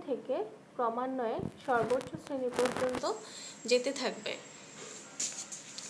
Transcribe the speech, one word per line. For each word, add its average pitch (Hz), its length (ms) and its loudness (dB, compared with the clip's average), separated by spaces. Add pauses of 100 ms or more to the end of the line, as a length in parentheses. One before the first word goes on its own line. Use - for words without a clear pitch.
থেকে 277 380 0 (300)
ক্রমান্বয়ে 254 640 2 (260)
সর্বোচ্চ 247 600 4
শ্রেণী 262 320 0
পর্যন্ত 254 560 2 (520)
যেতে 247 260 6
থাকবে। - 460 -2 (1500)